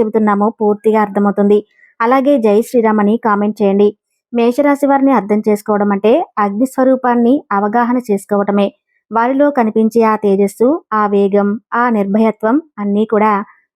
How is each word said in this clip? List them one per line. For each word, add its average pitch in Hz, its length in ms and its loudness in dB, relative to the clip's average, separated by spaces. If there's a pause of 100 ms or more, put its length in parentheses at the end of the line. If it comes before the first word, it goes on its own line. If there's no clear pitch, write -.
చెబుతున్నామో 214 600 0
పూర్తిగా 214 400 0
అర్థమవుతుంది. 202 680 0 (340)
అలాగే 262 380 2
"జై 220 240 2
శ్రీరామ్" 220 380 0
అని 208 240 0
కామెంట్ 208 380 -2
చేయండి. 202 340 2 (380)
మేషరాశి 277 520 0
వారిని 269 260 2
అర్థం 214 360 0
చేసుకోవడం 208 440 -2
అంటే 226 340 0 (120)
అగ్ని 208 280 -2
స్వరూపాన్ని 254 840 0
అవగాహన 226 460 0
చేసుకోవటమే. 202 720 -2 (400)
వారిలో 269 380 0
కనిపించే 226 520 0
ఆ 214 140 2
తేజస్సు, 202 760 0
ఆ 214 140 0
వేగం, 202 540 0 (140)
ఆ 240 140 0
నిర్భయత్వం 220 760 0 (160)
అన్నీ 202 260 -2
కూడా 208 400 0 (320)